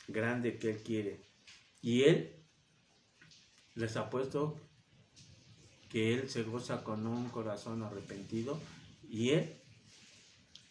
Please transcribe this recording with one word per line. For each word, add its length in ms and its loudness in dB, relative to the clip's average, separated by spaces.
grande 500 0
que 120 0
Él 120 -2
quiere. 380 -2
Y 220 4
Él, 360 6
les 220 -2
apuesto 580 0
que 240 4
Él 160 0
se 140 -2
goza 400 -4
con 240 -2
un 220 -2
corazón 520 -4
arrepentido 800 -4
y 220 2
Él 280 2